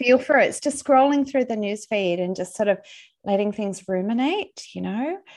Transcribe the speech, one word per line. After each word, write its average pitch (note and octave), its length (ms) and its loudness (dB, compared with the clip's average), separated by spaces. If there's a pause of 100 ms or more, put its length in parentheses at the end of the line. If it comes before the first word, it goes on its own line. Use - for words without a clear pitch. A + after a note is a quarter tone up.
feel B3 120 6
for C4 220 2
it. G3+ 80 6
It's - 140 -4
just C#4+ 220 -4
scrolling C#4 460 4
through C4 180 0
the A#3 100 -4
newsfeed G3+ 640 -2
and F3+ 160 -2
just F3+ 180 -8
sort G#3 140 0
of F#3+ 100 2 (460)
letting G3+ 260 0
things G3+ 380 -6
ruminate, A#3 720 -2 (120)
you F3+ 60 -10
know? A#3 380 -6 (180)